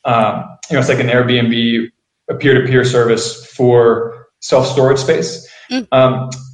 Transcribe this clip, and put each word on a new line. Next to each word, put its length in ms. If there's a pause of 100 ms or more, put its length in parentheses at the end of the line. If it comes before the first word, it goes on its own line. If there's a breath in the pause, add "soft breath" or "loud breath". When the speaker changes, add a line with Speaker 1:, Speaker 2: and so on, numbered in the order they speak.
Speaker 1:
um, 520 (120)
you 60
know, 40
it's 100
like 100
an 80
Airbnb, 840 (380)
a 60
peer-to-peer 500
service 600
for 800 (120)
self-storage 600
space. 480 (220 loud breath)
Speaker 2:
Mm. 220
Speaker 1:
Um, 380 (240)